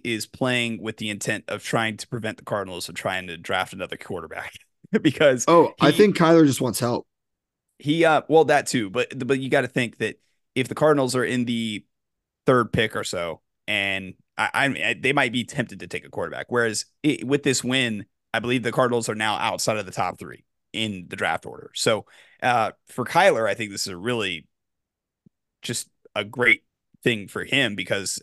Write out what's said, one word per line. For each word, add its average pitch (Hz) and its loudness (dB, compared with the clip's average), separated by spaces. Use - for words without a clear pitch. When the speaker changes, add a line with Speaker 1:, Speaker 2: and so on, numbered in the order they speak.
Speaker 1:
is 110 -4
playing 120 -2
with 110 -8
the 107 -6
intent 104 -6
of 104 -8
trying 110 -2
to - -16
prevent 110 -8
the - -20
Cardinals 95 -6
from 90 -14
trying 92 -6
to 85 -10
draft 92 -2
another 90 -8
quarterback 85 -12
<laughs> - -2
because 135 4
Speaker 2:
Oh, 160 6
I 139 6
Speaker 1:
he - -4
Speaker 2:
think 208 6
Kyler 165 8
just 139 4
wants 120 -2
help. 120 -2
Speaker 1:
He, 160 2
uh, 156 6
well, 156 6
that 139 4
too, 107 -2
but, 127 -4
but 135 2
you 131 -6
gotta 127 0
think 120 -4
that 110 -4
if 127 0
the - -8
Cardinals 143 2
are 123 0
in 123 -2
the 113 -4
third 123 4
pick 110 0
or 104 -4
so, 85 -6
and 98 -4
I, 110 0
I, 113 0
they 131 0
might 135 0
be 117 -2
tempted 104 -8
to 87 -12
take - -10
a - -20
quarterback. 73 -8
Whereas 117 0
it, 151 0
with 139 0
this 131 2
win, 120 -2
I 113 0
believe 120 -2
the 120 -2
Cardinals 120 0
are 110 -4
now 107 -2
outside 107 -2
of 101 -6
the 90 -14
top 90 -4
three 64 -18
in 101 -6
the 82 -14
draft 87 -2
order. - -16
So, 107 0
uh, 117 2
for - -6
Kyler, 151 4
I 98 0
think 107 -6
this 98 -8
is 98 -8
a 90 -10
really 95 -4
just - -8
a 107 -2
great 120 0
thing 107 0
for 90 -8
him 117 0
because 98 -4